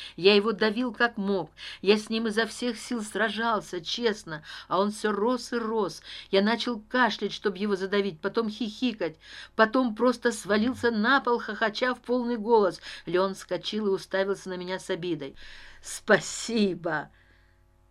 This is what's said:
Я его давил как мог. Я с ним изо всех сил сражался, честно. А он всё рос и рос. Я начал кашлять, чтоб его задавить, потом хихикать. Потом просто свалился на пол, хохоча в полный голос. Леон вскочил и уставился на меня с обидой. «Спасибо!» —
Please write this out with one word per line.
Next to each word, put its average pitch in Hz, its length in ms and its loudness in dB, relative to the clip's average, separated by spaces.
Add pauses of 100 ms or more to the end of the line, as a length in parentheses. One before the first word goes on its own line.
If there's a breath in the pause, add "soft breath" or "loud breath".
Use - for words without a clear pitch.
(160 loud breath)
Я 185 180 6
его 208 200 6
давил 220 380 0
как 233 260 0
мог. 196 340 -2 (320 loud breath)
Я 208 160 6
с 214 100 -12
ним 226 180 -2
изо 220 200 0
всех 226 320 -6
сил 233 240 -6
сражался, 214 760 -2
честно. 170 640 -4 (240 loud breath)
А 170 120 0
он 208 120 2
всё 214 200 -2
рос 233 420 0
и 240 40 -2
рос. 220 440 -2 (300 loud breath)
Я 190 100 6
начал 214 480 0
кашлять, 214 420 0
чтоб 202 240 -4
его 202 200 0
задавить, 190 440 -2
потом 214 300 -2
хихикать. 214 680 -4 (360 loud breath)
Потом 220 380 4
просто 240 380 2
свалился 220 580 0
на 233 320 2
пол, 240 160 2
хохоча 226 560 -2
в 247 80 -8
полный 240 360 0
голос. 208 440 4 (240 loud breath)
Леон 190 300 2
вскочил 214 500 -6
и 196 60 2
уставился 190 580 -2
на 185 80 -8
меня 180 220 -6
с - 100 -16
обидой. 165 460 -4 (480 loud breath)
«Спасибо!» — 170 1300 0 (800 soft breath)